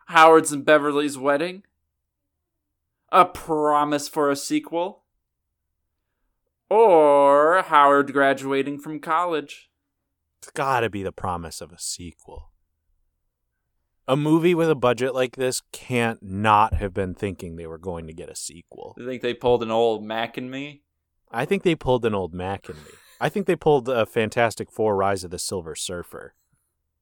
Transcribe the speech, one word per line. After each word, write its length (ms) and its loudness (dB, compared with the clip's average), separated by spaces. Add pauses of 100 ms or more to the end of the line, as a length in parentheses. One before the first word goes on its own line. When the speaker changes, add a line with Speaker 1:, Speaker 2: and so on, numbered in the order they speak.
Speaker 1:
Howard's 440 6
and 140 -6
Beverly's 500 2
wedding? 460 -4 (1500)
A 140 6
promise 840 -2
for 240 0
a 60 -2
sequel? 680 -6 (1600)
Or 920 6
Howard 500 4
graduating 680 -2
from 200 -12
college? 680 -6 (720)
Speaker 2:
It's 100 -20
gotta 400 -2
be 120 -10
the 100 -8
promise 500 -10
of 100 -20
a 60 -20
sequel. 720 -16 (1600)
A 100 0
movie 380 2
with 140 0
a 60 2
budget 400 0
like 220 -2
this 260 -4 (100)
can't 500 -4
not 520 2
have 180 -4
been 220 -6
thinking 420 -10
they 100 -14
were 120 -14
going 300 -10
to 40 -16
get 160 -16
a 80 -18
sequel. 600 -18
Speaker 1:
You 80 -14
think 160 -10
they 100 -4
pulled 300 0
an 80 -6
old 340 0
Mac 320 -6
and 140 -10
Me? 320 -14 (480)
Speaker 2:
I 160 -6
think 160 -4
they 140 2
pulled 280 0
an 100 0
old 200 -6
Mac 340 -8
and 80 -16
Me. 140 -20 (300)
I 100 -2
think 160 -6
they 100 0
pulled 320 2
a 160 0
Fantastic 680 -2
Four: 260 0
Rise 280 -2
of 60 -14
the 80 -12
Silver 360 -10
Surfer. 600 -12 (680)